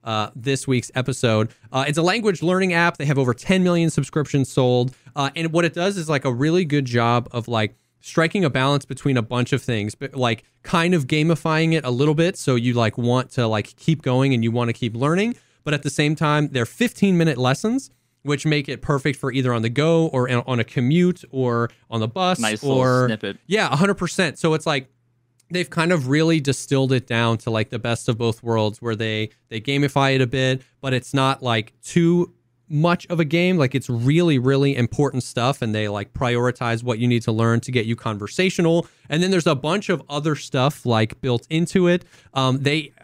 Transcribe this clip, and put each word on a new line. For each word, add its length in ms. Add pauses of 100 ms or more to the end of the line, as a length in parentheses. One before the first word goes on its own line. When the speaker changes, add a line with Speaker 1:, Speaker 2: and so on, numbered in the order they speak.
Speaker 1:
uh, 320
this 320
week's 280
episode. 540 (220)
Uh, 160
it's 100
a 60
language 400
learning 300
app. 240
They 80
have 140
over 140
ten 300
million 280
subscriptions 580
sold. 440 (220)
Uh, 200
and 180
what 120
it 80
does 240
is, 120
like, 160
a 80
really 320
good 200
job 460
of, 160
like, 280 (260)
striking 440
a 60
balance 340
between 320
a 60
bunch 280
of 120
things, 320
but, 200
like, 280 (180)
kind 320
of 140
gamifying 680
it 100
a 60
little 240
bit. 240
So 160
you, 220
like, 240
want 320
to, 160
like, 300
keep 260
going 280
and 120
you 80
want 180
to 40
keep 220
learning. 380 (300)
But 100
at 80
the 80
same 260
time, 360
they're 160
fifteen-minute 720
lessons, 500 (320)
which 240
make 240
it 140
perfect 340
for 140
either 200
on 120
the 80
go 380
or 200
in, 160
on 140
a 40
commute 680
or 400 (180)
on 100
the 80
bus 300
Speaker 2:
Nice 240
little 160
Speaker 1:
or 300
Speaker 2:
snippet. 400
Speaker 1:
Yeah, 240
a 40
hundred 200
percent. 420
So 160
it's 140
like, 200 (640)
they've 220
kind 200
of 160
really 320
distilled 520
it 160
down 320
to, 100
like, 220
the 80
best 280
of 120
both 240
worlds 400
where 120
they, 340 (200)
they 100
gamify 540
it 80
a 60
bit, 340 (200)
but 120
it's 220
not, 260
like, 400
too 500 (360)
much 400
of 120
a 60
game. 320
Like, 180
it's 140
really, 500
really 360
important 480
stuff, 400
and 100
they, 140
like, 260
prioritize 720
what 160
you 80
need 160
to 80
learn 300
to 100
get 160
you 80
conversational. 920 (220)
And 120
then 100
there's 160
a 80
bunch 340
of 200
other 260
stuff, 500
like, 360
built 280
into 380
it. 180 (280)
Um, 300
they 280 (120)